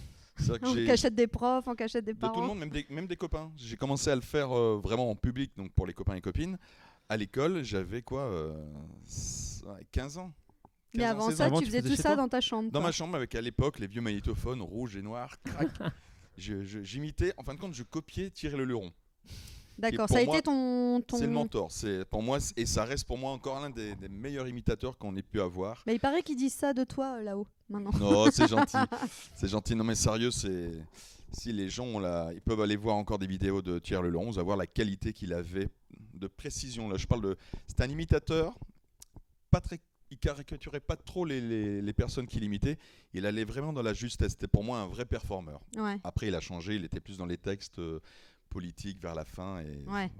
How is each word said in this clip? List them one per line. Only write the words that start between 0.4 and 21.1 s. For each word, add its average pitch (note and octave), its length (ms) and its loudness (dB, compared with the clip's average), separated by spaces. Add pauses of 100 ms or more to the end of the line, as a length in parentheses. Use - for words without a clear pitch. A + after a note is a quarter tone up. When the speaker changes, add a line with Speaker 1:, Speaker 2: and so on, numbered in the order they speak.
Speaker 1:
vrai A#3 120 2
que B3 80 -4
Speaker 2:
En C4 60 4
Speaker 1:
j'ai A#3 120 2
Speaker 2:
cachette A#3+ 300 6
des A#3 120 6
profs, B3 400 0
en A#3+ 80 -4
cachette A3+ 300 -4
des A3 80 -4
Speaker 1:
de G#3+ 60 -10
tout A3+ 60 -2
le A3+ 60 2
Speaker 2:
parents. A#3 160 0
Speaker 1:
monde, G#3 120 -2
même D3+ 100 -4
des, C#3+ 200 -4
même D#3+ 180 -6
des F3+ 100 -4
copains. D#3+ 400 -4
J'ai A#2 200 -10
commencé C#3 320 2
à C#3 60 6
le B2 60 2
faire, C#3 360 0
euh, A2+ 240 6
vraiment A2+ 280 2
en G#2 60 0
public, B2+ 400 -2
donc F#2+ 160 -8
pour - 140 4
les F2+ 80 -6
copains G2 220 -2
et F2+ 60 -6
copines. D#3+ 360 -2 (520)
À G#2+ 80 0
l'école, C#3 460 2
j'avais G#2 380 -2
quoi, C3 200 -4
euh, E2 320 -2 (520)
s-, - 640 -8
ouais, G2 240 -14
quinze C#3+ 260 -2
ans. F3+ 160 -12 (600)
Speaker 2:
Mais A#3 100 2
Speaker 1:
Quinze A3+ 80 4
ans, A3 80 2
Speaker 2:
avant A3 100 4
Speaker 1:
seize - 80 2
Speaker 2:
ça, D4 60 6
Speaker 1:
ans. - 40 8
Speaker 3:
Avant, - 120 6
Speaker 2:
tu C#4+ 60 4
Speaker 3:
tu A3 40 -2
Speaker 2:
faisais A#3+ 120 2
Speaker 3:
faisais B2+ 100 2
Speaker 2:
tout C#4+ 60 4
Speaker 3:
chez - 40 2
Speaker 2:
ça D4+ 140 6
Speaker 3:
toi ? C#4 80 4
Speaker 2:
dans B3 60 2
ta B3+ 120 0
chambre, A3 300 0
Speaker 1:
Dans C#3+ 80 2
Speaker 2:
quoi. E3 80 2
Speaker 1:
ma E3+ 40 2
chambre, D#3+ 240 -2
avec B2 200 -2
à A#2 60 -2
l'époque B2+ 380 0
les G#2 80 -4
vieux A2 140 -6
magnétophones A2+ 600 -2
rouges G2+ 360 -6
et G2 40 -6
noirs, A#2 420 -8
crac. - 260 0
Speaker 2:
<laughs> - 100 -12 (580)
Speaker 1:
Je, G2 260 -6
je, G2+ 180 -8
j'imitais, D3+ 560 -2
en B2+ 60 -12
fin C3+ 100 -8
de D3+ 60 -12
compte, F#3 140 -8
je A#2+ 100 -10
copiais F#3+ 480 -6
Thierry D3 260 -6
Le C3+ 60 0
Luron. A2+ 260 -2 (880)
Speaker 2:
D'accord, A3 300 2
Speaker 1:
Qui - 60 4
est - 20 8
Speaker 2:
ça A#3+ 60 8
a B3 40 8
Speaker 1:
pour D4+ 120 4
Speaker 2:
été D#4 120 2
Speaker 1:
moi, C#4+ 60 4 (440)
Speaker 2:
ton, - 20 0
ton A#3+ 160 -2